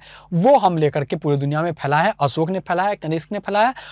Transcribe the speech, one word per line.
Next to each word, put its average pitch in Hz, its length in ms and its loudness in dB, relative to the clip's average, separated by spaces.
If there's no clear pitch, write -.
वो 233 240 6
हम 185 200 2
लेकर 147 260 0
के - 120 -6
पूरी 147 220 0
दुनिया 143 240 -2
में 170 100 -2
फैलाए 151 340 0
हैं। 214 160 0
अशोक 156 280 0
ने 190 100 -4
फैलाया, 185 340 -2
कनिष्क 160 380 -6
ने 202 80 -4
फैलाया 208 340 0